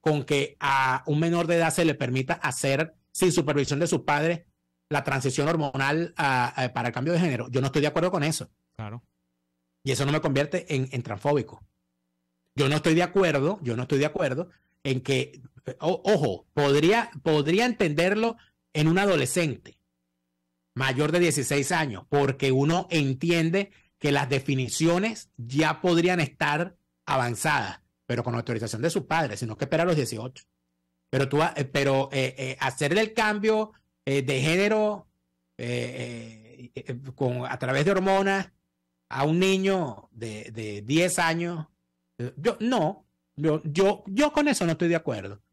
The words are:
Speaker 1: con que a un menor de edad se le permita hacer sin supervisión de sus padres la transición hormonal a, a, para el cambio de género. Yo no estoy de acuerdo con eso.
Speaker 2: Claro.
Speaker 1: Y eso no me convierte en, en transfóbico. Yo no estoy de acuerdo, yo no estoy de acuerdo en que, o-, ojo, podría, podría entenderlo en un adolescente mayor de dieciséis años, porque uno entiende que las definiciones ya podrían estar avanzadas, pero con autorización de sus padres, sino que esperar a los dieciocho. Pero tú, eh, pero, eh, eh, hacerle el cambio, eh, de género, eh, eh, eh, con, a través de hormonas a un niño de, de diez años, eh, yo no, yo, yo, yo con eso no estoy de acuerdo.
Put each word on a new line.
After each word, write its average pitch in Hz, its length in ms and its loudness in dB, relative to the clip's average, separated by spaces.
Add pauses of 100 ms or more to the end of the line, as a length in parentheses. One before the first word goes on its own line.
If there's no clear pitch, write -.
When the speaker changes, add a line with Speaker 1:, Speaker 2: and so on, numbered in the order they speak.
Speaker 1:
con 147 220 0
que 143 360 -2
a 135 460 0
un 151 140 0
menor 170 260 0
de 170 100 2
edad 165 160 2
se 170 140 2
le 147 80 2
permita 131 400 -2
hacer 143 600 -2 (180)
sin 180 200 2
supervisión 147 480 0
de 170 60 2
sus 160 140 0
padres 160 420 0 (480)
la 143 140 -2
transición 139 440 -2
hormonal 147 680 -2
a, 131 480 0
a, 123 100 -4
para 120 140 -2
el 117 60 -6
cambio 151 200 -2
de 165 60 2
género. 127 300 -2
Yo 127 120 0
no 135 60 0
estoy 143 120 0
de 143 80 2
acuerdo 165 220 0
con 175 120 0
eso. 156 280 -4 (260)
Speaker 2:
Claro. 110 260 -12 (800)
Speaker 1:
Y 135 100 -4
eso 139 120 -2
no 143 80 0
me 151 80 0
convierte 147 540 -2
en, 131 180 -2
en 120 100 -6
transfóbico. 127 600 -4 (920)
Yo 135 140 2
no 147 80 2
estoy 160 180 2
de 175 80 4
acuerdo, 175 600 2
yo 120 140 -2
no 123 60 -4
estoy 139 160 0
de 143 60 4
acuerdo 151 460 -2 (340)
en 131 160 0
que, - 400 -2 (400)
o-, 165 240 -2
ojo, 143 480 0
podría, 151 580 2 (120)
podría 160 420 2
entenderlo 208 720 0 (380)
en 156 140 2
un 175 100 4
adolescente 170 800 0 (960)
mayor 135 380 0
de 175 80 2
dieciséis 143 520 2
años, 139 380 -2
porque 135 420 2
uno 160 380 2
entiende 165 800 0 (280)
que 143 140 0
las 139 160 0
definiciones 151 1120 -2
ya 147 420 2
podrían 175 400 4
estar 151 560 0 (300)
avanzadas, 123 720 0 (240)
pero 117 180 -2
con 117 120 -2
autorización 113 480 -4
de 165 80 2
sus 151 140 -2
padres, 147 360 -2
sino 110 160 -6
que - 80 -4
esperar 160 220 2
a - 20 2
los 165 80 2
dieciocho. 120 480 -6 (640)
Pero 135 180 0
tú, 143 160 2
eh, 147 220 0
pero, 135 480 0
eh, 131 240 -2
eh, 131 240 -8
hacerle 143 400 0
el 220 140 -4
cambio, 214 580 0 (320)
eh, 139 160 0
de 131 220 -2
género, 208 640 0 (500)
eh, 120 1160 -10
eh, 123 120 -14
eh, 123 120 -10 (160)
con, 123 320 -4
a 123 120 -8
través 135 280 0
de 196 60 4
hormonas 196 580 2 (640)
a 135 120 0
un 160 160 2
niño 190 720 0
de, 110 400 -12
de 107 300 -10
diez 165 360 0
años, 170 480 -2 (520)
eh, 120 180 -8
yo 175 240 -2
no, 214 460 0 (280)
yo, 151 300 0
yo, 196 420 2
yo 277 260 0
con 294 140 2
eso 254 180 0
no 165 80 2
estoy 170 160 0
de 170 60 2
acuerdo. 104 480 -6 (100)